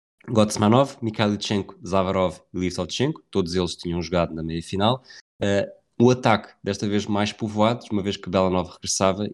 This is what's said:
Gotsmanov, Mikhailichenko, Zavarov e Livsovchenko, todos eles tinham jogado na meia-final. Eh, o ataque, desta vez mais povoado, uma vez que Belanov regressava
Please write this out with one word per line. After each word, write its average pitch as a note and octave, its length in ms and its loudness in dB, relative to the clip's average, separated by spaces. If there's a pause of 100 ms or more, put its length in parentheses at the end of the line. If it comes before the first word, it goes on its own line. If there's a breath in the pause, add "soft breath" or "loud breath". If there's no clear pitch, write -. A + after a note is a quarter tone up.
(280)
Gotsmanov, A2 720 4
Mikhailichenko, G#2 760 -2 (100)
Zavarov F#2 540 0 (140)
e - 60 -6
Livsovchenko, F#2 600 -2 (100)
todos F2+ 240 -2
eles F2 200 -2
tinham F2 260 -6
jogado E2 320 -2
na D#2+ 100 -8
meia-final. F#2+ 600 -2 (380 loud breath)
Eh, G2+ 300 0 (280)
o A#2+ 100 8
ataque, B2 400 2 (140)
desta G2+ 240 -4
vez G2+ 180 -2
mais G#2 260 0
povoado, A2 600 -2
uma G2+ 120 -2
vez G2 140 -4
que - 120 -12
Belanov F#2 420 2
regressava G2 640 -2